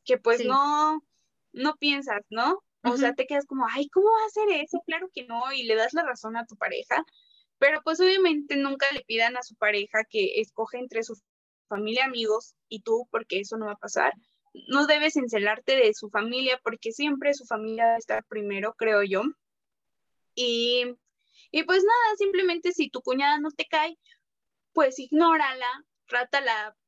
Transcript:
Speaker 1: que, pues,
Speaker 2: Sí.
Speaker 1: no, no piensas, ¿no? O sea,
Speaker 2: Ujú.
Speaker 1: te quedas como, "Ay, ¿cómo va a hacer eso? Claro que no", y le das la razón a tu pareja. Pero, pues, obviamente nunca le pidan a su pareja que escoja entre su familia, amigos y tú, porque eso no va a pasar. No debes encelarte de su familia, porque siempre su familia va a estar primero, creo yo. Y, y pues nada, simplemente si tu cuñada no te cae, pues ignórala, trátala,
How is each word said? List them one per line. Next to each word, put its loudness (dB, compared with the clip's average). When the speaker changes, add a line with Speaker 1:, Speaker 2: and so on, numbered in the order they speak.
Speaker 1:
que, 2
pues, 2
Speaker 2:
Sí. -2
Speaker 1:
no, 2
no -2
piensas, -2
¿no? 0
O 0
sea, 4
Speaker 2:
Ujú. -4
Speaker 1:
te -2
quedas -2
como, -4
"Ay, -4
¿cómo 4
va 4
a -2
hacer 0
eso? -6
Claro -6
que -12
no", -6
y -6
le 0
das 0
la 0
razón -8
a -6
tu -20
pareja. -2
Pero, 4
pues, 0
obviamente 2
nunca 0
le -8
pidan -2
a -8
su -20
pareja -2
que 0
escoja -6
entre -6
su -12
familia, -2
amigos -4
y -12
tú, -2
porque -4
eso -10
no -6
va -8
a -18
pasar. -2
No 2
debes 2
encelarte 0
de 6
su -12
familia, -2
porque -6
siempre 0
su -12
familia -2
va 4
a 0
estar -6
primero, -6
creo 2
yo. 0
Y, 0
y 0
pues 2
nada, 4
simplemente 0
si -2
tu -12
cuñada 2
no -4
te -6
cae, -2
pues 2
ignórala, 2
trátala, -2